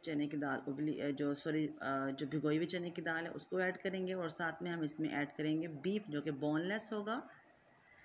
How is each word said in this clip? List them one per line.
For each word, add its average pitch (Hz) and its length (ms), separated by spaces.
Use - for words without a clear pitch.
चने 147 220
की 151 100
दाल 139 320
उबली, 147 320
अ, 143 100
जो, 143 240
सॉरी, 156 320
अ, 135 440
जो 135 160
भिगोई 151 300
हुई 165 100
चने 175 240
की 170 120
दाल 165 220
है 170 60
उसको - 300
ऐड 185 160
करेंगे 185 380
और 170 160
साथ 165 320
में 175 80
हम 165 140
इसमें 151 260
ऐड 143 220
करेंगे 156 360
बीफ, 180 400
जो 147 120
कि 156 100
बोनलेस 156 600
होगा। 214 360